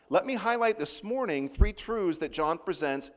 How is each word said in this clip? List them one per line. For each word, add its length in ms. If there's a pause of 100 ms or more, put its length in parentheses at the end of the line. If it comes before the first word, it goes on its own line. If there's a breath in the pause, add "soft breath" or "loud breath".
let 180
me 80
highlight 420
this 260
morning 460
three 240
truths 460
that 120
John 280
presents, 580